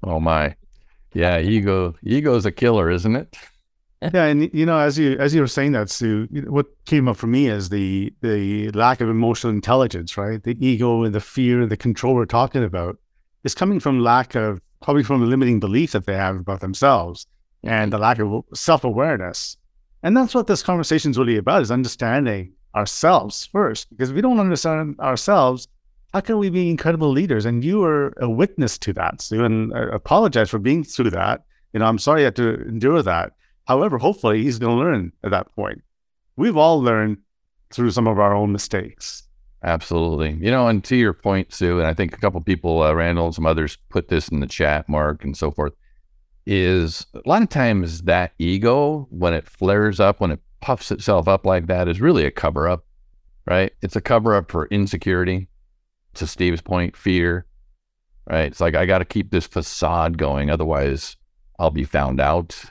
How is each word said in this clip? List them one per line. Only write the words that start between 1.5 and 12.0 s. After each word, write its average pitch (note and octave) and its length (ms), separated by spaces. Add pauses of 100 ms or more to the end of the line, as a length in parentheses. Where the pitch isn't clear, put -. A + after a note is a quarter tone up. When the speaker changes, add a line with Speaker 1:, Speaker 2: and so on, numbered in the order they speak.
Speaker 1:
ego C3+ 320
is G#2+ 120
a G2+ 40
killer, G#2 400
isn't F2+ 240
it? C#3+ 220 (760)
Speaker 2:
Yeah, F3 100
and, D3+ 300
you D#3 100
know, E3 140
as D3 200
you, C3+ 200
as C#3+ 160
you D#3+ 80
were C3+ 40
saying C#3+ 260
that, G#2+ 180
Sue, A2 420
you D3 100
know, C#3 80
what C#3+ 160 (200)
came C#3+ 200
up A#2 120
for - 80
me C3 220
is G2+ 200
the, G2 440 (100)
the G#2 480
lack A2+ 300
of A#2 100
emotional A2+ 420
intelligence, G#2 640
right? G#2 260
The A#2+ 140 (100)
ego A#2 380
and G#2+ 100
the G#2 60
fear B2 400
and A#2 100
the G#2+ 60
control A#2+ 380